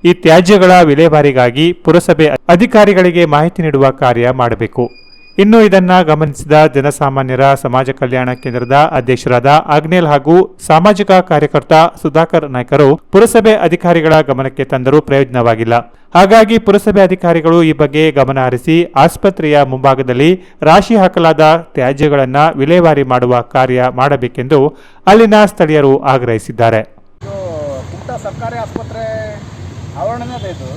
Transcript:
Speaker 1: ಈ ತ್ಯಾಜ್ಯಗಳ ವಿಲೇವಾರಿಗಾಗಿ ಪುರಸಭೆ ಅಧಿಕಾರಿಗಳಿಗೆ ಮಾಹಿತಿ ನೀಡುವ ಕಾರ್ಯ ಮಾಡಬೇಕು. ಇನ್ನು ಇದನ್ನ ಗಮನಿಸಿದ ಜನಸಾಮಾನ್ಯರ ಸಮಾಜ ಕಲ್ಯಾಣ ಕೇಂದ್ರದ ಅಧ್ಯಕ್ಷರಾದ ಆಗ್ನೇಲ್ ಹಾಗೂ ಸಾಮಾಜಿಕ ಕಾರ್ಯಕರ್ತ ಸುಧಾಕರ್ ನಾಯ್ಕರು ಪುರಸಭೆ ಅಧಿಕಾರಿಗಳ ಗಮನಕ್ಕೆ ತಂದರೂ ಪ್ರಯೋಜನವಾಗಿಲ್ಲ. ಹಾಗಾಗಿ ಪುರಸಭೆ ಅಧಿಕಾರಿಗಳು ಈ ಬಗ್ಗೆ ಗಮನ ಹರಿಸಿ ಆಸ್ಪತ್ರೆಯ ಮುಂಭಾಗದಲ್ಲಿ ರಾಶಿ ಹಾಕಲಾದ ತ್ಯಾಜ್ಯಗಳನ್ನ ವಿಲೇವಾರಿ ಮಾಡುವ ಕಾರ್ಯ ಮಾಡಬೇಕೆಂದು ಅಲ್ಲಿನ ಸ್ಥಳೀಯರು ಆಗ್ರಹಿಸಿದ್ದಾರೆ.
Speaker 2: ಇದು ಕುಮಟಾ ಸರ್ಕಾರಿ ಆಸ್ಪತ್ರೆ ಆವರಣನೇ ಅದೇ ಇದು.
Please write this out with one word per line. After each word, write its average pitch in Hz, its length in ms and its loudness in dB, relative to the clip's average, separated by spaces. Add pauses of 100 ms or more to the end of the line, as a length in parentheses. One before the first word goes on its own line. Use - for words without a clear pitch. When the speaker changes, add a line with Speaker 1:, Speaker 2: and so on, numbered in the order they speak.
Speaker 1:
ಈ 175 60 2 (100)
ತ್ಯಾಜ್ಯಗಳ 180 640 4
ವಿಲೇವಾರಿಗಾಗಿ 143 760 2 (200)
ಪುರಸಭೆ 160 420 2 (260)
ಅಧಿಕಾರಿಗಳಿಗೆ 185 720 2 (120)
ಮಾಹಿತಿ 165 300 -2
ನೀಡುವ 139 240 2 (140)
ಕಾರ್ಯ 120 260 0 (120)
ಮಾಡಬೇಕು. 113 420 -4 (580)
ಇನ್ನು 214 240 4
ಇದನ್ನ 185 280 2 (160)
ಗಮನಿಸಿದ 151 460 -2 (180)
ಜನಸಾಮಾನ್ಯರ 135 720 -2 (160)
ಸಮಾಜ 127 260 -2 (100)
ಕಲ್ಯಾಣ 127 300 -4 (140)
ಕೇಂದ್ರದ 123 340 -4 (220)
ಅಧ್ಯಕ್ಷರಾದ 123 500 -2 (260)
ಆಗ್ನೇಲ್ 160 380 -2
ಹಾಗೂ 147 240 2 (320)
ಸಾಮಾಜಿಕ 190 420 0 (200)
ಕಾರ್ಯಕರ್ತ 151 440 0 (280)
ಸುಧಾಕರ್ 160 520 -2
ನಾಯ್ಕರು 135 340 0 (260)
ಪುರಸಭೆ 220 400 2 (120)
ಅಧಿಕಾರಿಗಳ 165 480 0 (160)
ಗಮನಕ್ಕೆ 135 420 -6
ತಂದರೂ 135 360 0
ಪ್ರಯೋಜನವಾಗಿಲ್ಲ. 120 640 0 (420)
ಹಾಗಾಗಿ 214 400 4 (100)
ಪುರಸಭೆ 202 420 0
ಅಧಿಕಾರಿಗಳು 170 500 0 (120)
ಈ - 20 -2 (100)
ಬಗ್ಗೆ 147 200 -2 (160)
ಗಮನ 135 280 -2
ಹರಿಸಿ 127 320 -2 (260)
ಆಸ್ಪತ್ರೆಯ 165 520 -2 (160)
ಮುಂಭಾಗದಲ್ಲಿ 131 580 0 (380)
ರಾಶಿ 196 340 2
ಹಾಕಲಾದ 165 420 0 (320)
ತ್ಯಾಜ್ಯಗಳನ್ನ 139 640 -2 (220)
ವಿಲೇವಾರಿ 156 440 2 (100)
ಮಾಡುವ 123 280 0 (120)
ಕಾರ್ಯ 127 340 0 (120)
ಮಾಡಬೇಕೆಂದು 131 600 -2 (520)
ಅಲ್ಲಿನ 214 260 4 (140)
ಸ್ಥಳೀಯರು 151 420 0 (200)
ಆಗ್ರಹಿಸಿದ್ದಾರೆ. 113 680 -2 (400)
Speaker 2:
ಇದು 605 120 -14 (560)
ಕುಮಟಾ - 260 -14 (100)
ಸರ್ಕಾರಿ 233 400 -10
ಆಸ್ಪತ್ರೆ - 380 -12 (960)
ಆವರಣನೇ 240 380 -8
ಅದೇ 190 160 -12
ಇದು. - 200 -16